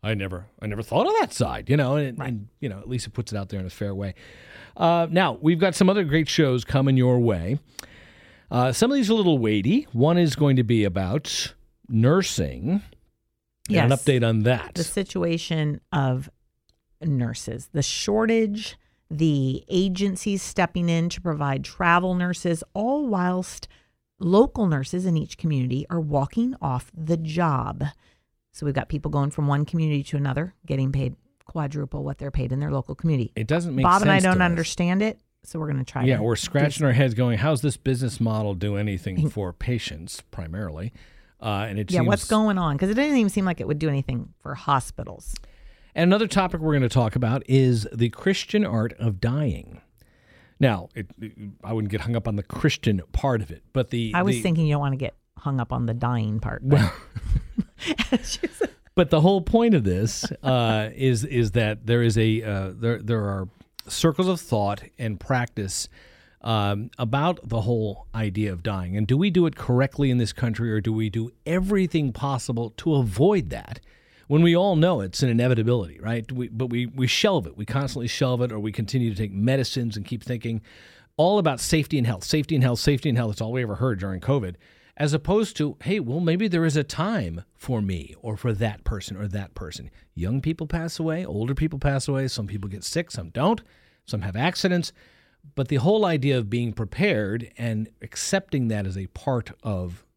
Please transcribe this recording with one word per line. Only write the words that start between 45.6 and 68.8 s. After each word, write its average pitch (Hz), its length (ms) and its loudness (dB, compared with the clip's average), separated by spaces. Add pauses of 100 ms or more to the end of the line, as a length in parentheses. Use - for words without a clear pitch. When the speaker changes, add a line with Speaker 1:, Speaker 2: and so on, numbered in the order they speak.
Speaker 1:
And 170 160 4
another 208 180 4
topic 185 340 0
we're 156 120 0
gonna 131 160 2
talk 117 260 2
about 123 320 0
is 127 460 4
the 117 160 0
Christian - 560 0
art 113 280 -2
of 104 280 -2
dying. 123 580 -2 (800)
Now, 107 360 4
it, 104 120 -8 (140)
it, 110 120 -12 (300)
I 110 100 -6
wouldn't 107 180 -2
get 104 100 -2
hung 117 140 -2
up 113 120 -2
on 107 100 -2
the 101 60 -4
Christian - 580 0 (100)
part 123 320 0
of - 80 -10
it, - 100 -16 (100)
but 131 200 -2
the 117 240 -2
Speaker 2:
I 180 80 2
was 196 140 4
Speaker 1:
the 113 40 -4
Speaker 2:
thinking 165 240 2
you 147 80 2
don't 143 80 0
wanna 139 160 0
get 135 160 -6 (240)
hung 135 220 -2
up 117 120 -2
on 123 140 -2
the 117 80 -2
dying 117 460 0
part, - 280 -6
but 143 120 6
Speaker 1:
Well, 98 140 2 (840)
Speaker 2:
<laughs> - 1160 -4
Speaker 1:
but 175 160 4
the 156 100 6
whole 185 200 6
point 226 340 4
of 127 80 4
this, 95 420 0 (160)
uh, 113 500 2
<laughs> - 40 -18
is, 127 280 2
is 120 280 0
that 110 340 0
there 120 160 2
is 113 160 4
a, 110 240 4
uh, 98 340 -4
there, 113 260 -2
there 110 240 -2
are 98 220 -4 (400)
circles 170 400 0
of 180 140 0
thought 101 400 -2 (160)
and 110 220 -6
practice, 120 680 -4 (540)
um, 104 560 0
about 139 500 0
the 110 140 -2
whole 107 540 -2
idea 104 380 -2
of 87 100 -10
dying. 95 340 -4